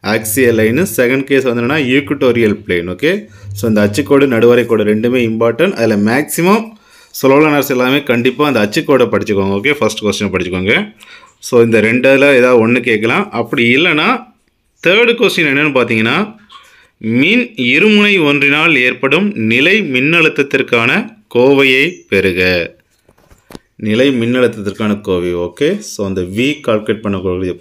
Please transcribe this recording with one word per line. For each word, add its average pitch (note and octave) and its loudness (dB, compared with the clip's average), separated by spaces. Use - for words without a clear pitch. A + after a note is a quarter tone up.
ஆக்சியல் A#2 0
லைனு, A#2 0
செகண்ட் C3 0
கேஸ் C3+ 0
வந்து A#2+ -2
என்னன்னா C#3+ -2
ஈக்குட்டோரியல் A#2+ 0
பிளேன். F2 -4
ஓகே, C#3+ -2
so - -8
இந்த G#2 2
அச்சுக்கோடு C#3 0
நடுவரை A#2 4
கோடு G#2+ 0
ரெண்டுமே A#2+ 0
இம்பார்ட்டன்ட். A#2 -2
அதுல A2+ 0
மேக்ஸிமம் E3+ 0
சொல்லலானர்ஸ் C#3+ 2
எல்லாமே B2+ 0
கண்டிப்பா B2 0
அந்த A#2 0
அச்சுக்கோடை B2+ 0
படிச்சுக்கோங்க. G2 -2
ஓகே, C#3 -2
ஃபர்ஸ்ட் G#2+ -4
கொஸ்டின் G2 -4
படிச்சுக்கோங்க. F#2 -2
So, - -2
இந்த A2+ 2
ரெண்டுல C3 2
ஏதாவது B2 4
ஒண்ணு A#2+ 2
கேட்கலாம். A#2 0
அப்படி B2 -2
இல்லைன்னா D#3+ 0
தேர்ட் A3 2
கொஸ்டின் F3+ 0
என்னன்னு C#3+ 0
பார்த்தீங்கன்னா, A#2 0
மின் G#3+ 2
இருமுனை G#3 4
ஒன்றினால் C#3+ 2
ஏற்படும் C3+ 0
நிலை C#3+ 2
மின்னழுத்தத்திற்கான C#3 0
கோவையை C3+ 4
பெறுக. F#2 0
நிலை A2+ 2
மின்னழுத்தத்திற்கான A2 -2
கோவை. F2 -2
ஓகே, C#3 -4
so - -10
அந்த F#2 -4
V A#2+ 0
கால்குலேட் G#2+ -2
பண்ணக்கூடிய F#2 -4